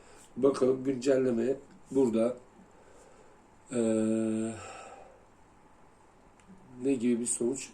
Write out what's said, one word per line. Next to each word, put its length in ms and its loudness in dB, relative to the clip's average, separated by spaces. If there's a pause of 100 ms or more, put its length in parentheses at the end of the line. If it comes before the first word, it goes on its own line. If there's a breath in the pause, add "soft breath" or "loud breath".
(360 loud breath)
Bakalım 480 2
güncelleme 720 2 (340)
burada, 460 2 (1400 loud breath)
eee, 800 0 (2250 loud breath)
ne 120 2
gibi 260 0
bir 60 -4
sonuç 480 -4